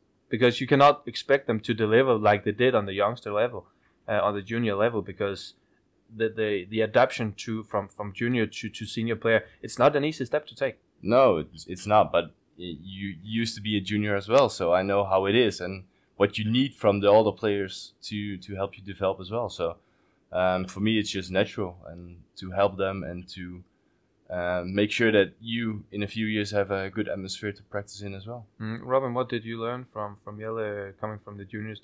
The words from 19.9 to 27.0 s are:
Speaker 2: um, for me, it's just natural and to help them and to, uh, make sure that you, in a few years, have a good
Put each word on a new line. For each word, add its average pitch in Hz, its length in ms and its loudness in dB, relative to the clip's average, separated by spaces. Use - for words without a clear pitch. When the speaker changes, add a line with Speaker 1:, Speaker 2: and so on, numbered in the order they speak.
Speaker 2:
um, 92 340 0
for 98 140 -10
me, 110 180 2
it's 101 120 -2
just 92 200 -6
natural 92 460 -2
and 87 300 -16
to 92 160 -12
help 98 240 2
them 95 260 -2
and 90 280 -10
to, 90 320 -14
uh, 90 340 -2
make 101 260 0
sure 117 220 2
that 98 280 4
you, 113 520 -6
in 104 100 -4
a 101 40 -4
few 110 200 -4
years, 107 240 -2
have 101 200 0
a 98 200 -2
good 101 180 -4